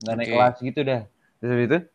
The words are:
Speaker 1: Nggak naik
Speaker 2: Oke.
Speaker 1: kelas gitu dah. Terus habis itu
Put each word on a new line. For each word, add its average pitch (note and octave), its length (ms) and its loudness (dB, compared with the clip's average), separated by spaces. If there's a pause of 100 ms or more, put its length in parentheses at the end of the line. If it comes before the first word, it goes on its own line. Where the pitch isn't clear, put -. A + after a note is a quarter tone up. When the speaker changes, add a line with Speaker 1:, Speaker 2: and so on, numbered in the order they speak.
Speaker 1:
Nggak A2+ 120 -6
naik A#2 120 -4
Speaker 2:
Oke. A2+ 100 -2
Speaker 1:
kelas B2 240 4
gitu C3 220 -6
dah. C3 200 -2 (360)
Terus A#2 120 -6
habis A#2+ 160 2
itu C#3 120 2 (180)